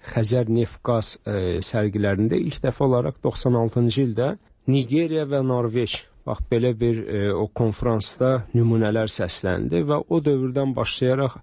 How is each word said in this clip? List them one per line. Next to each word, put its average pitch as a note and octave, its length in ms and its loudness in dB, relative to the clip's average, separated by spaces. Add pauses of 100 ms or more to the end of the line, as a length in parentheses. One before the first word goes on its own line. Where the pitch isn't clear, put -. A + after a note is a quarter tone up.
(140)
Xəzər A2+ 340 0
neft A#2 380 0
qaz, A#2 300 0 (100)
e, F#2 340 -2
sərgilərində G#2 760 0
ilk - 260 -4
dəfə C3+ 220 0
olaraq B2+ 380 0
doxsan B2 340 0
altıncı A#2+ 480 2
ildə B2 300 -2 (300)
Nigeriya D3 640 0
və C#3 160 0
Norveç, A#2+ 600 -2 (220)
bax, - 140 -6 (100)
belə B2 300 2
bir, A#2 160 2 (100)
e, G2+ 280 -2
o F2+ 120 0
konfransda A#2+ 1080 0
nümunələr A2+ 580 2
səsləndi G2+ 760 -2
və D3 220 0
o E3+ 160 2
dövrdən C3+ 500 0
başlayaraq B2+ 680 0